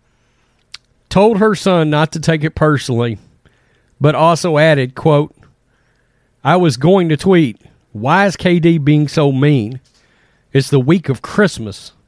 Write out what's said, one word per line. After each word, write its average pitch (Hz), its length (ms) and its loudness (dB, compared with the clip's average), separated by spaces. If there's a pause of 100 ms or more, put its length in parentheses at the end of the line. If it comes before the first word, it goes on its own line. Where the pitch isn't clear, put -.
(1080)
told 208 300 2
her 214 180 0
son 165 340 0
not 151 220 -2
to 170 80 -8
take 160 240 -2
it - 100 -4
personally, 120 640 -2 (840)
but 147 140 2
also 160 440 0
added, 147 360 2
quote, 147 400 0 (1080)
"I 156 140 2
was 170 180 2
going 170 340 2
to 156 80 0
tweet, 165 440 0 (320)
'Why 147 320 0
is 190 100 -2
K 180 240 0
D 170 180 2
being 147 300 2
so 143 240 0
mean? 131 480 0 (720)
It's 135 180 0
the 139 120 2
week 160 260 0
of 131 140 -4
Christmas.'" - 720 -4 (140)